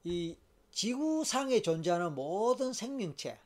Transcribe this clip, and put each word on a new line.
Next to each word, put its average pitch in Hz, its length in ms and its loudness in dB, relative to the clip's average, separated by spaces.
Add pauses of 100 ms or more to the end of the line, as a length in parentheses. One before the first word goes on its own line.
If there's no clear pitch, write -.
이 170 320 -4 (340)
지구상에 269 920 2
존재하는 170 520 2
모든 214 580 0
생명체 214 720 -6